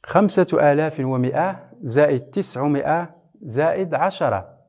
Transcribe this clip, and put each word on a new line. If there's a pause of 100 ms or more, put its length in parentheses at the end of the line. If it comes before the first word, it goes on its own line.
خمسة
آلاف
ومائة (100)
زائد
تسعمائة (260)
زائد
عشرة. (100)